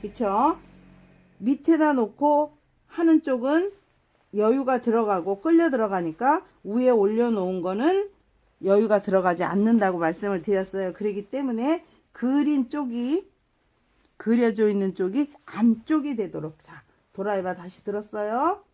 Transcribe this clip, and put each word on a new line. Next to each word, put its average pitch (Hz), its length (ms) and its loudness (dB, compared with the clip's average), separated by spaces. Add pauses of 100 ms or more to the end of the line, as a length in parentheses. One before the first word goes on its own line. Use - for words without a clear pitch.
그쵸? 214 580 -2 (800)
밑에다 302 540 2
놓고 294 640 0 (300)
하는 330 360 2
쪽은 285 500 0 (640)
여유가 247 460 2
들어가고 202 600 0
끌려 330 280 4
들어가니까 226 760 0 (200)
위에 240 240 0
올려놓은 214 720 2
거는 285 480 0 (560)
여유가 202 360 4
들어가지 185 440 0
않는다고 196 540 2
말씀을 175 420 -2
드렸어요. 190 540 -4
그렇기 208 360 -6
때문에 269 540 -4 (280)
그린 269 580 0
쪽이, 262 600 -4 (840)
그려져 220 540 2
있는 190 240 -2
쪽이 196 360 -4 (140)
안쪽이 247 720 0
되도록. 156 440 -8
자, - 220 -20 (300)
도라이바 190 420 -4
다시 180 280 -18
들었어요. 214 800 -4 (120)